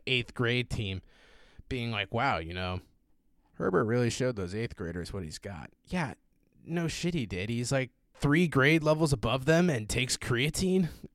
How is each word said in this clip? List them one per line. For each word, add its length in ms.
eighth 300
grade 340
team, 320
being 240
like, 220
"Wow, 240
you 160
know, 280
Herbert 300
really 260
showed 240
those 180
eighth 220
graders 360
what 120
he's 160
got." 320
Yeah, 260
no 240
shit 280
he 100
did. 240
He's, 220
like, 180
three 340
grade 360
levels 300
above 320
them 260
and 180
takes 280
creatine. 720